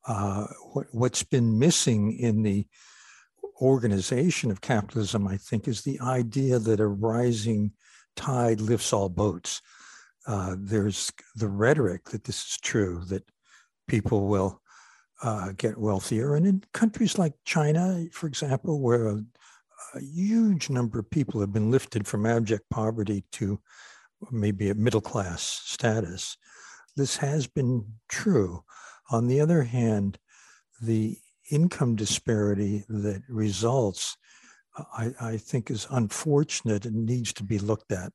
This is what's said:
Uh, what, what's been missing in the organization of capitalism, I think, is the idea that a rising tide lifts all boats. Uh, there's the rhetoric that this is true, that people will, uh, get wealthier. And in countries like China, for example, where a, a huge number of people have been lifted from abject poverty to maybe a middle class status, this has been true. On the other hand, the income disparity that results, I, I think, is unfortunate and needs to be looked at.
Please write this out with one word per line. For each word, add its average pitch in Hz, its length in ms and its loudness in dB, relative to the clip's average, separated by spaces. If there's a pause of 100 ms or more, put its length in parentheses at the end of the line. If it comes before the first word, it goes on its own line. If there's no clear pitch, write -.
Uh, 101 400 -2 (260)
what, - 200 -4
what's 120 300 0
been 117 360 2
missing 113 600 4
in 113 240 2
the 101 240 0 (920)
organization 127 920 2
of 95 100 -4
capitalism, 104 680 0
I 95 80 -4
think, 104 320 -4
is 117 140 -6
the 135 180 -6
idea 127 580 0
that 110 220 2
a 107 60 4
rising 110 880 0 (440)
tide 120 440 0
lifts 107 320 0
all 101 160 2
boats. 90 520 -2 (680)
Uh, 95 320 -4
there's 101 540 -2 (240)
the 107 120 -2
rhetoric 104 580 2
that - 180 -10
this - 200 -8
is - 180 -8
true, 90 440 -2
that 95 180 -6 (600)
people 104 400 0
will, 98 340 0 (600)
uh, 101 340 -4
get - 220 -2
wealthier. 107 560 0
And 160 120 4
in 196 260 2
countries 220 460 2
like 165 160 2 (100)
China, 170 680 2
for - 140 -8
example, 143 540 -2
where 120 260 4
a, 107 180 -2 (720)
a - 60 -10
huge 185 680 2
number 123 280 0
of 107 120 -6
people 131 300 0
have 101 120 0
been 107 180 2
lifted 117 360 0
from 107 200 -2
abject 113 440 2
poverty 107 640 -2
to 101 280 -4 (680)
maybe 104 400 0
a 101 40 0
middle 110 260 2
class 90 420 -6
status, - 960 -4 (600)
this 139 220 -2
has 143 280 -2
been 123 380 -2 (240)
true. 98 560 0 (460)
On 117 180 2
the 131 120 4
other 160 220 4
hand, 113 560 0 (640)
the 110 360 0 (320)
income 147 440 2
disparity 104 960 0
that 104 400 -4
results, 110 880 0 (600)
I, 120 440 -6
I 113 160 -6
think, 110 340 -6
is 104 200 -6
unfortunate 123 960 0
and 113 180 -2
needs 117 300 -2
to - 100 -8
be 101 140 0
looked 104 340 -2
at. 95 220 -6